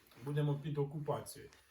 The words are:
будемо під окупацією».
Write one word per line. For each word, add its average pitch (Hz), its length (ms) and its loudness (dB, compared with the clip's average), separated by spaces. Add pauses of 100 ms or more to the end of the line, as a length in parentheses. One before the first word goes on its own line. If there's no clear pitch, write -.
(240)
будемо 147 360 4
під 147 180 -2
окупацією». 143 720 -2 (200)